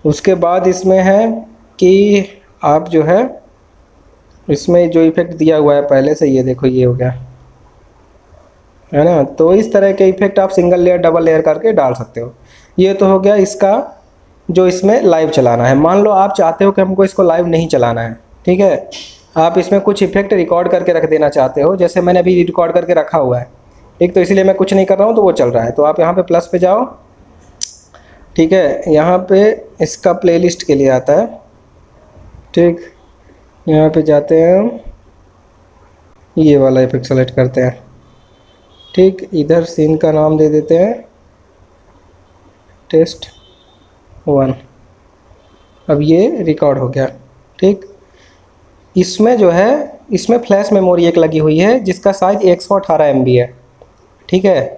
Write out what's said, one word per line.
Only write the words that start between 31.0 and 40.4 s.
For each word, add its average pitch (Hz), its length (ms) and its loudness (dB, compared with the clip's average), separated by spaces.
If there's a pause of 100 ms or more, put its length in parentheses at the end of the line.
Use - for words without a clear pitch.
है, 233 60 -4 (1300)
ठीक, 170 260 0 (840)
यहाँ 156 240 2
पे 160 120 0
जाते 151 340 0
हैं 170 220 2
हम, 226 120 -2 (1700)
ये 156 220 4
वाला 131 240 2
effect 127 240 -4
select 127 260 -2
करते 127 280 -2
हैं, 123 180 -4 (1160)
ठीक, 185 400 0
इधर 160 320 0
scene 156 320 0
का 156 140 0
नाम 156 260 0
दे 156 120 2